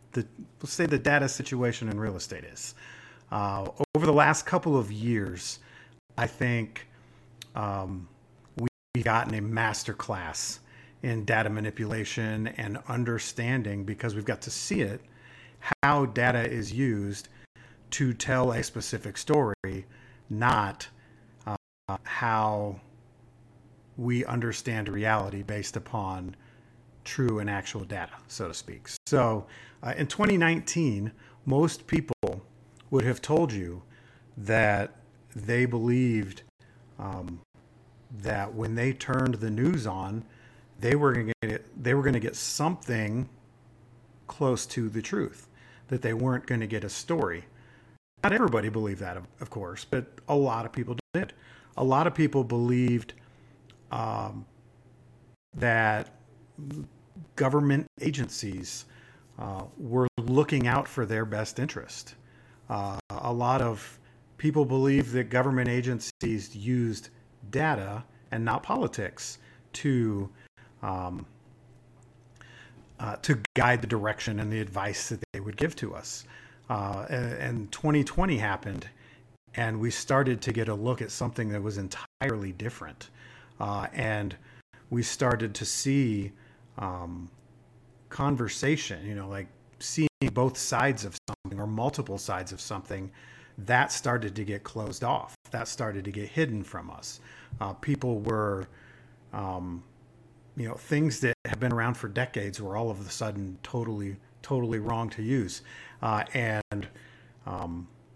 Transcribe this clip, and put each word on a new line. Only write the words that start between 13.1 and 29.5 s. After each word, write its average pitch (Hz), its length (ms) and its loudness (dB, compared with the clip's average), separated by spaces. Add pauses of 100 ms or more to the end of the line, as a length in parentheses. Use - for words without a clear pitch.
because 104 320 -4
we've 104 100 -4
got - 160 -2
to - 80 -8
see - 320 -2
it, 101 180 -2 (840)
how 143 240 6
data 120 360 4
is 110 300 -2
used 107 560 0 (640)
to 127 240 2
tell 127 380 2
a 113 100 0
specific - 520 -6
story, 101 680 2 (420)
not, 107 600 2 (580)
uh, 104 100 -4 (480)
how 107 760 0 (1160)
we 120 260 2
understand 117 640 -2
reality 101 540 0
based 104 340 -4
upon 95 600 -6 (680)
true 117 360 0
and 104 100 -2
actual 101 340 -4
data, 92 280 -8 (160)
so 95 200 -6
to 82 60 -8
speak. - 340 -12 (200)
So, 113 400 2 (340)